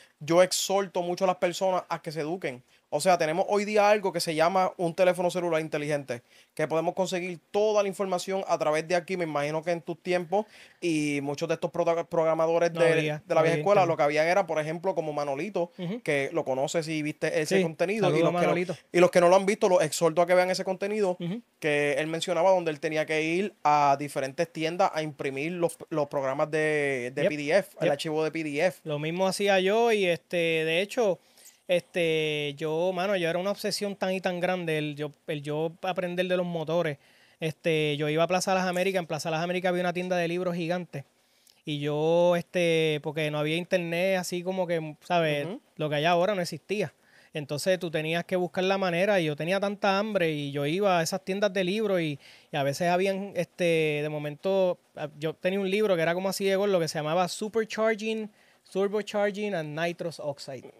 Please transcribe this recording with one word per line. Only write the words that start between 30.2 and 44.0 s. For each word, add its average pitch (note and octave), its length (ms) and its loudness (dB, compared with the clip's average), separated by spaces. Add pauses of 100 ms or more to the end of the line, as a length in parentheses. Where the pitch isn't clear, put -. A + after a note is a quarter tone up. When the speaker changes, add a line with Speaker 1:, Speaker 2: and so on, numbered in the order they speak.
Speaker 2:
de E3 460 0
hecho, G3+ 360 0 (500)
este, D#3 880 0
yo, D#3+ 380 -2
mano, F#3+ 220 0
yo F3+ 120 0
era E3+ 120 0
una F#3+ 100 -2
obsesión G3+ 460 -4
tan F#3 160 -2
y F#3+ 80 -2
tan F3+ 180 -2
grande F3 400 -2
el D3+ 160 -4
yo, D3 160 -6 (160)
el D3+ 160 -6
yo D3+ 300 -2 (100)
aprender F3+ 460 -2
de F3+ 80 2
los F3+ 100 0
motores. D#3+ 520 -2 (420)
Este, D#3 560 0
yo D3+ 120 -2
iba D#3 140 2
a E3+ 60 2
Plaza F#3 260 0
Las F#3 120 2
Américas, F#3 340 0
en E3 80 -8
Plaza E3 240 -4
Las D#3+ 100 -2
Américas F3+ 280 -2
había F3+ 120 0
una F3+ 100 0
tienda F3+ 240 -2
de E3+ 120 0
libros F3 260 -2
gigante. F3 500 -4 (600)
Y D3 160 -4
yo, E3 560 2
este, D#3+ 640 0
porque D3+ 300 -4
no D3+ 80 -2
había D3+ 160 0
internet F3 600 0